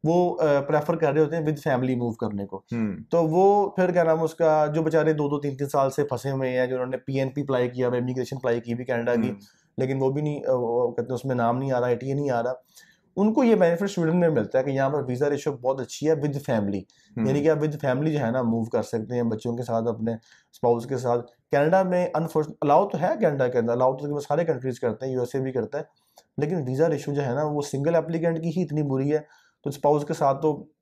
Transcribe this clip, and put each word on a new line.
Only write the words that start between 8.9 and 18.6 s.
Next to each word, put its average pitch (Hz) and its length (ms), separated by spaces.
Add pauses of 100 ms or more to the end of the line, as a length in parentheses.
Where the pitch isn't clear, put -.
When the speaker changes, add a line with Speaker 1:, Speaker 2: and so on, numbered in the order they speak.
Speaker 1:
की, 113 120
Speaker 2:
हम्म। 104 100 (420)
Speaker 1:
लेकिन 131 180
वो 131 140
भी 143 100
नहीं, 147 200
अ, 127 100
वो 123 360
कहते 120 200
हैं 127 80
उसमें 131 200
नाम 120 220
नहीं 135 140
आ 123 80
रहा, 123 100
एटीए 123 240
नहीं 143 180
आ 120 80
रहा, 123 240 (540)
उनको 220 260
ये 226 120
बेनिफिट 180 340
स्वीडन 170 260
में 175 140
मिलता 131 280
है 131 60
कि 139 80
यहाँ 135 180
पर 143 140
वीज़ा 127 240
रेशियो 143 340
बहुत 131 200
अच्छी - 240
है 160 100
with 143 180
family। 104 460 (380)
Speaker 2:
हम्म। 113 100
Speaker 1:
यानी 143 140
कि 147 60
आप 151 120
with 147 160
family 143 320
जो 147 120
है 117 120
ना, 127 120
मूव 113 220